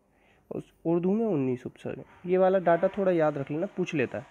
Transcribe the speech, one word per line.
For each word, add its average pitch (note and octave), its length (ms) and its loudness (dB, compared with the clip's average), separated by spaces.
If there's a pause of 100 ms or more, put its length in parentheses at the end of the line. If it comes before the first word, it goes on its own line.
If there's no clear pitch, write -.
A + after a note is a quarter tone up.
(520)
और - 120 -8 (220)
उर्दू F3 280 2
में A3+ 120 0
उन्नीस C3 400 -2
उपसर्ग - 320 -10
हैं। C#3 80 -16 (200)
ये F3+ 120 2
वाला F#3+ 220 4
डाटा F3 280 4
थोड़ा F#3+ 240 0
याद D3+ 260 2
रख C#3 140 -6
लेना, D#3+ 160 -2
पूछ - 280 -6
लेता A#2 220 -2
है। - 140 -10